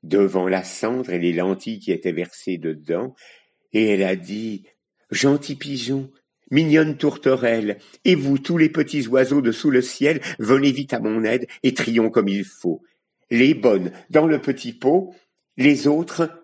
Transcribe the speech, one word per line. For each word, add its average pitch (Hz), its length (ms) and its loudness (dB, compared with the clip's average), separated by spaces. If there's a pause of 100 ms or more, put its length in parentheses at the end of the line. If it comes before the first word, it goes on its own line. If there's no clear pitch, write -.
devant 95 460 0
la 92 160 -2
cendre 120 480 -6
et 90 60 -4
les 87 140 0
lentilles 95 480 -4
qui - 120 -4
étaient 87 200 -4
versées 87 460 -8
dedans, 82 560 -6 (580)
et 110 120 2
elle 101 200 0
a 92 120 -2
dit, « 101 480 -10 (460)
Gentil 143 460 0
pigeon, 135 540 -8 (400)
mignonne 156 460 2
tourterelle, 117 800 0 (260)
et 185 100 6
vous 139 240 0
tous 170 200 -2
les 156 120 4
petits 147 380 -2
oiseaux 131 340 2
de 113 100 2
sous 147 180 0
le 127 120 4
ciel, 143 380 0 (180)
venez 135 340 2
vite 135 220 -6
à 113 60 -4
mon 110 240 -2
aide 123 220 -2 (160)
et 123 120 2
trions 113 360 0
comme 107 180 2
il 98 160 -2
faut. - 380 -8 (480)
Les 123 240 4
bonnes 101 380 0 (180)
dans 156 160 4
le 151 140 2
petit 127 320 -6
pot, 170 420 0 (420)
les 139 300 4
autres 165 440 0 (140)